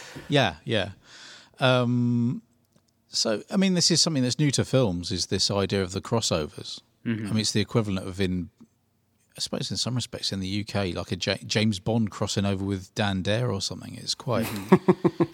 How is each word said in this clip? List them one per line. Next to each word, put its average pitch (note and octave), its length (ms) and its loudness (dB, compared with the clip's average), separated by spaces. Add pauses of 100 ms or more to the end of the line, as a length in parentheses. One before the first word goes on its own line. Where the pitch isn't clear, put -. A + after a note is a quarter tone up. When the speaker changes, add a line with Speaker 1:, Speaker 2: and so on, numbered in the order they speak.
(280)
Speaker 1:
Yeah, B2 260 4 (100)
yeah. G2+ 260 -2 (680)
Um, B2 800 2 (680)
so, - 420 -2
I - 60 -2
mean, F#3+ 180 4
this E3+ 160 4
is D#3+ 100 4
something D3+ 220 2
that's B2 160 -2
new D3+ 140 4
to A#2 120 2
films, F#2 460 2
is F#2 160 -2
this - 240 0
idea G2 320 2
of F2+ 100 -4
the G2 80 -4
crossovers. - 800 -2 (240)
Speaker 2:
Mm-hmm. A2 220 -4
Speaker 1:
I F#2+ 40 -4
mean, A2 100 2
it's G#2 120 -2
the A2 80 2
equivalent G2 460 0
of F#2+ 140 -6
in, F2+ 280 0 (880)
I - 40 -10
suppose - 300 -6
in G2+ 60 -4
some A#2 200 -2
respects - 360 -4
in G2 80 -6
the F#2 60 -4
U G2+ 180 -2
K, G2+ 280 -2
like F2 200 -6
a F#2+ 40 -4
J-, - 280 -2
James G#2+ 340 2
Bond A2+ 320 0
crossing - 360 -2
over G2 180 0
with G2 300 -4
Dan G2+ 260 0
Dare G#2+ 300 0
or G2 100 -2
something. - 360 -8
It's - 180 -6
quite, A2+ 320 -2
Speaker 2:
Mm-hmm. E3 880 4